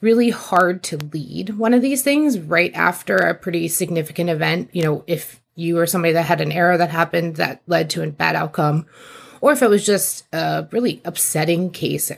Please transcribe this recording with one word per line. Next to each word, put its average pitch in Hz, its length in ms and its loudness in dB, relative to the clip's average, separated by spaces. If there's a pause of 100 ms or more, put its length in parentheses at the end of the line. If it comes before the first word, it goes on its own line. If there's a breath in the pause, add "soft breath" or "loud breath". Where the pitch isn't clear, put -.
really 226 300 4
hard 180 540 0
to 165 120 -8 (160)
lead 175 460 -8
one 226 160 4
of 247 80 6
these 269 200 0
things 285 360 2
right 170 340 0
after 180 440 0
a 170 180 2
pretty 170 320 -4
significant 165 640 -2
event. 160 420 -2
You 175 120 -2
know, 151 240 -2
if - 340 -6 (140)
you 170 200 -2
or 170 100 2
somebody 165 280 2
that 165 100 2
had 160 160 2
an 151 120 -2
error 175 260 4
that 170 120 2
happened 165 460 -2
that 151 300 -4
led 165 240 0
to 165 120 -4
a 156 40 -2
bad 160 300 -2
outcome, 156 500 0 (560 loud breath)
or 294 100 6
if 262 80 0
it 247 80 6
was 202 160 4
just - 480 -2
a 156 380 -2
really 226 340 -2
upsetting 170 640 0
case. 143 480 -4